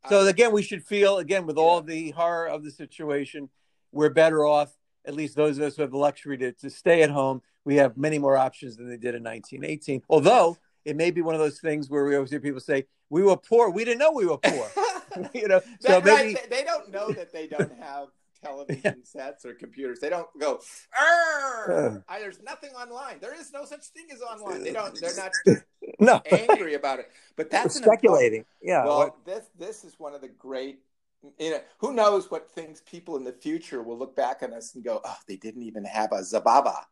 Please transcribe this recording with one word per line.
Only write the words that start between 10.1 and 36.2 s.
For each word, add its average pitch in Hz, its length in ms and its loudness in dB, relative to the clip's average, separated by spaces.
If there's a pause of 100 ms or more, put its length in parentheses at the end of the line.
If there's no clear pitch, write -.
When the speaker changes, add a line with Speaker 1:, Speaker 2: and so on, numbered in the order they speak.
Speaker 1:
Although 170 460 6 (280)
it 151 120 -6
may 170 160 0
be 170 100 -2
one 160 140 -2
of 156 40 -2
those 151 200 -2
things 151 280 -6
where 143 160 -2
we 143 120 2
always 135 160 -2
hear 147 80 -6
people 135 200 -8
say, 139 260 -2 (240)
"We 165 120 0
were 190 140 6
poor. 226 340 4
We 208 140 -4
didn't 240 160 -2
know 311 100 6
we 240 160 -2
were 151 120 -2
poor." - 360 0
<laughs> 403 60 -4 (320)
Speaker 2:
<laughs> - 220 -12
Speaker 1:
You 214 120 -6
know, 190 140 4
Speaker 2:
That's 226 260 -8
Speaker 1:
so 185 140 8
Speaker 2:
right. 175 40 -8
Speaker 1:
maybe 220 300 4
Speaker 2:
They, 247 220 -8
they 277 80 -4
don't 294 260 -6
know 202 220 -8
that - 200 -12
they 160 140 -12
don't 151 260 -4
Speaker 1:
<laughs> 120 60 -20
Speaker 2:
have 143 300 -14 (340)
television 143 420 -12
Speaker 1:
Yeah. - 80 0 (120)
Speaker 2:
sets 139 400 -16
or 120 100 -16
computers. 123 460 -14
They 143 100 -8
don't 175 160 -8 (140)
go, 143 200 -4 (400)
"Arr, 294 680 0
Speaker 1:
Yeah. 131 280 -2 (100)
Speaker 2:
I, 196 100 -12
there's 196 240 -14
nothing 277 300 -16
online. 247 480 -16
There 269 180 -14
is 302 140 -20
no 285 120 -14
such 285 240 -20
thing 330 240 -20
as 233 80 -20
online." 208 440 -12
They 254 80 -8
don't, 208 280 -8
they're 175 160 -8
not 190 160 -8 (140)
Speaker 1:
<laughs> - 540 0
No. 220 260 8
Speaker 2:
angry 185 480 4
about 135 240 -4
it. - 120 -16 (260)
But 156 100 -6
Speaker 1:
We're - 40 -18
Speaker 2:
that's 233 260 0
an 254 80 -8
important 220 160 8
Speaker 1:
speculating. 127 440 4 (180)
Yeah, 165 220 2
Speaker 2:
Well, 147 140 2
Speaker 1:
what - 260 -2
Speaker 2:
this, 190 200 -12 (120)
this 190 280 -16
is 165 140 -20
one 147 160 -16
of 143 60 -18
the 131 80 -18
great, 131 520 -12 (580)
you 160 140 -6
know, 147 80 -6 (180)
who 269 140 -6
knows 208 380 2
what 160 200 -10
things 156 300 -16
people 170 360 -14
in 131 80 -8
the 123 80 -10
future 147 500 -8
will 117 160 -12
look 131 180 -10
back 127 260 -4
on 120 100 -10
us 117 220 -18
and 123 80 -18
go, 113 220 -4
"Oh, 98 120 -12 (120)
they 98 80 -12
didn't 110 260 -16
even 107 220 -12
have 107 280 -4
a 98 100 -4